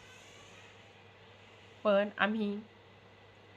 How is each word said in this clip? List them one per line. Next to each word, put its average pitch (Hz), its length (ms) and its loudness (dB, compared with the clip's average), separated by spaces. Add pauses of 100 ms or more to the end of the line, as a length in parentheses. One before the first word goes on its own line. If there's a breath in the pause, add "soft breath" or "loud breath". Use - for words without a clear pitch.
(1800)
पण 208 240 4 (100)
आम्ही 202 380 0 (1000)